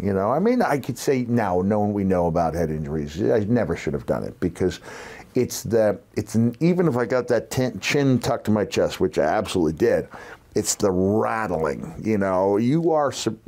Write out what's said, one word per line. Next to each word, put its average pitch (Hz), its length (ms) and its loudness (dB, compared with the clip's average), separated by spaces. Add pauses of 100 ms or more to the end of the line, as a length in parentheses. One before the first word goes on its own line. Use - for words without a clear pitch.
You 101 100 0
know, 98 200 0
I 147 80 0
mean, 240 200 2
I 147 180 0
could 120 200 -6
say 131 300 0
now, 101 320 2
knowing 104 320 2
we 101 100 0
know 90 240 2
about 80 280 0
head 82 160 0
injuries, 78 520 -4
I 120 180 2
never 104 360 0
should - 160 -4
have 71 140 -6
done 60 180 -2
it, - 160 -12
because 90 400 -2 (540)
it's - 280 -2
the, 107 380 2 (160)
it's - 180 -4
an, 117 240 2
even 175 300 2
if 120 80 0
I 123 80 0
got 123 240 0
that 113 220 0
tin, 127 280 -2
chin 135 400 2
tucked - 280 -2
to 107 40 2
my 104 140 2
chest, 90 360 0
which 92 180 0
I 73 60 2
absolutely 85 500 0
did, 85 340 2 (460)
it's 104 200 -2
the 101 160 0
rattling, 92 1120 0
you 110 140 0
know. 98 400 2
You 151 340 2
are 147 220 2
sur-, - 240 -4 (120)